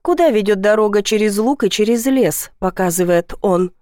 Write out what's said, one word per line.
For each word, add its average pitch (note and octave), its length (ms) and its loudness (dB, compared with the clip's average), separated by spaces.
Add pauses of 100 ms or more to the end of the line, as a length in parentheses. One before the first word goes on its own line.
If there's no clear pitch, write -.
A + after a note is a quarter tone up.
"Куда E4+ 300 2
ведет G#3 320 0
дорога G#3 400 2
через G#3 340 0
луг A#3+ 280 -2
и G3 40 0
через A3+ 380 0
лес?" B3+ 520 0
показывает F3 840 -2
он. F#3 400 0